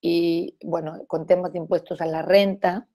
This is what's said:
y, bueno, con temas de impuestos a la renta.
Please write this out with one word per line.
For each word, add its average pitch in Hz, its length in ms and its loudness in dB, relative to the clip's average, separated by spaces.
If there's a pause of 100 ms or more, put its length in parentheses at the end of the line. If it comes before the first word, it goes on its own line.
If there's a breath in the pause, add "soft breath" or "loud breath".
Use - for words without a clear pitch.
y, 170 600 0
bueno, 165 440 -6
con 160 200 -4
temas 180 260 2
de 175 60 -6
impuestos 170 420 -4
a 165 60 -2
la 160 160 -2
renta. 196 720 2